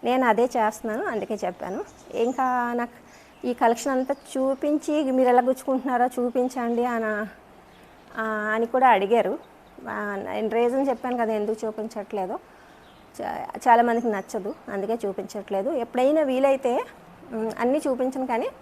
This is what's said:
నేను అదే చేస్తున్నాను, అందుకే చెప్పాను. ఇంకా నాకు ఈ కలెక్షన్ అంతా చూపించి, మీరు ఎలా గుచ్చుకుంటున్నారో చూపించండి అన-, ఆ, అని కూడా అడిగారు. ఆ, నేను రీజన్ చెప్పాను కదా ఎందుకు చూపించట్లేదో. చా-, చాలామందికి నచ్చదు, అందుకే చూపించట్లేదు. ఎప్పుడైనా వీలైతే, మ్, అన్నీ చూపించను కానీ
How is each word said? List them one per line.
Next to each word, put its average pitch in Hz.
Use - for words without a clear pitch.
నేను 247
అదే 226
చేస్తున్నాను, 226
అందుకే 254
చెప్పాను. 185
ఇంకా 247
నాకు 240
ఈ 247
కలెక్షన్ 240
అంతా 262
చూపించి, 285
మీరు 254
ఎలా 247
గుచ్చుకుంటున్నారో 254
చూపించండి 247
అన-, 220
ఆ, 220
అని 226
కూడా 254
అడిగారు. 208
ఆ, 208
నేను 208
రీజన్ 240
చెప్పాను 247
కదా 226
ఎందుకు 220
చూపించట్లేదో. 214
చా-, -
చాలామందికి 240
నచ్చదు, 208
అందుకే 202
చూపించట్లేదు. 196
ఎప్పుడైనా 262
వీలైతే, 269
మ్, 220
అన్నీ 269
చూపించను 262
కానీ 254